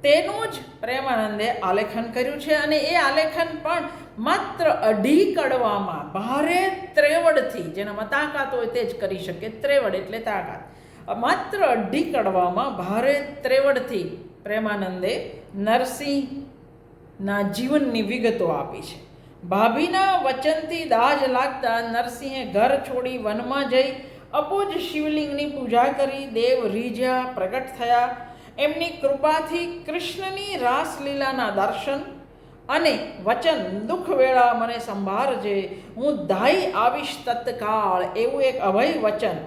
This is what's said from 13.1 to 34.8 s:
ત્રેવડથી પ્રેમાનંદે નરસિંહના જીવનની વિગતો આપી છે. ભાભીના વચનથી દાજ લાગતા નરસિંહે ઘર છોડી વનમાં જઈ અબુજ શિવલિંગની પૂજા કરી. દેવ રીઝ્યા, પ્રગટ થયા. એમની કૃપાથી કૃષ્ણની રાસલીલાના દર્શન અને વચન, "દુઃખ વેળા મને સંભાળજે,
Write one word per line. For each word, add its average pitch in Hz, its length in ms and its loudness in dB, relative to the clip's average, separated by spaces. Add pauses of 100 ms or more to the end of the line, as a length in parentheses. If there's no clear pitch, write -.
ત્રેવડથી 254 880 0 (160)
પ્રેમાનંદે 202 880 -2 (240)
નરસિંહના 254 1900 -2
જીવનની 247 600 0
વિગતો 220 460 0
આપી 143 340 -4
છે. - 300 -16 (300)
ભાભીના 302 800 2
વચનથી 311 640 0
દાજ 269 440 4
લાગતા 254 520 0
નરસિંહે 247 640 -4
ઘર 240 320 4
છોડી 254 400 -4
વનમાં 240 520 -2
જઈ 262 220 4 (420)
અબુજ 381 440 0
શિવલિંગની 302 680 -2
પૂજા 247 380 2
કરી. 277 420 0
દેવ 233 420 2
રીઝ્યા, 247 680 -2
પ્રગટ 220 320 -4 (100)
થયા. 240 380 2 (420)
એમની 311 320 0
કૃપાથી 311 1000 0
કૃષ્ણની 349 680 -6
રાસલીલાના 269 920 -2
દર્શન 208 500 -2 (680)
અને 294 420 2 (120)
વચન, 208 560 0
"દુઃખ 330 300 -4
વેળા 262 440 6
મને 233 260 -2
સંભાળજે, 202 1000 -2 (160)